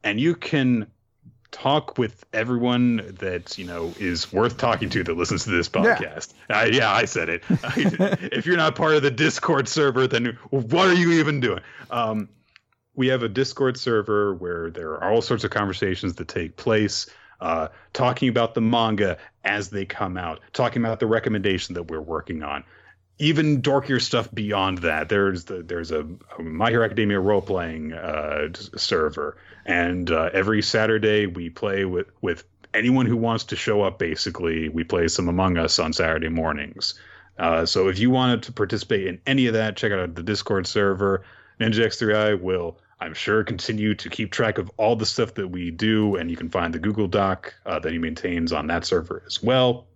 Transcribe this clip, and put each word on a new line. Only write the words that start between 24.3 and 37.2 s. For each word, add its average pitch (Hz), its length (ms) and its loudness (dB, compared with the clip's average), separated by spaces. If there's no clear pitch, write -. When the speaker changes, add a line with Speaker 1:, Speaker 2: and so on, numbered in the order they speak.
Speaker 1:
beyond 98 460 0
that. 78 280 0
There's 98 380 2
the, 90 180 -10
there's 85 280 -6
a, 76 140 -2
a 82 60 -12
My 82 280 0
Hero 113 120 4
Academia 104 380 2
role-playing, 90 720 0
uh, 76 600 -4
s-, - 220 -14
server, 78 640 -2
and, 87 460 0
uh, 82 220 2
every 104 280 2
Saturday 107 640 2
we 87 240 -6
play 98 360 -2
with, 90 220 -4
with 85 220 -4
anyone 123 320 4
who 117 100 2
wants 113 300 0
to - 100 -6
show 104 260 0
up. 95 180 0
Basically, 82 680 -2
we 82 160 -4
play 85 240 2
some 87 220 0
Among 90 280 2
Us 82 220 0
on 80 140 0
Saturday 80 360 0
mornings. 80 640 -4